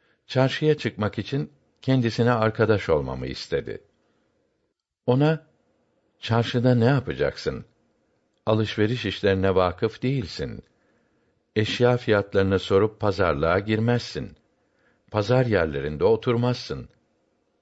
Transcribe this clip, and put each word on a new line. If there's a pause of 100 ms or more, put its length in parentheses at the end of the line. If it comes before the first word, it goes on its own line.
(260)
Çarşıya
çıkmak
için (300)
kendisine
arkadaş
olmamı
istedi. (1200)
Ona, (760)
"Çarşıda
ne
yapacaksın? (800)
Alışveriş
işlerine
vakıf
değilsin. (920)
Eşya
fiyatlarını
sorup
pazarlığa
girmezsin. (760)
Pazar
yerlerinde
oturmazsın. (720)